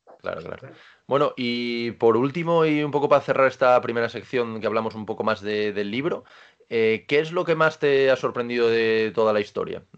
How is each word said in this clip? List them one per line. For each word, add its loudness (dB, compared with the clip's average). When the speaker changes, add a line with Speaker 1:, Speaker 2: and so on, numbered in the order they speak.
Speaker 1:
Claro, -8
claro. -14
Speaker 2:
Claro. -20
Speaker 1:
Bueno, 0
y -4
por 4
último, 0
y 0
un -4
poco 0
para 6
cerrar 2
esta 4
primera -2
sección -6
que -4
hablamos -2
un -10
poco -6
más 0
de, -4
del -6
libro, -6
eh, 0
¿qué 2
es -4
lo -2
que 0
más 0
te 4
ha 4
sorprendido -2
de 2
toda 2
la 0
historia? -6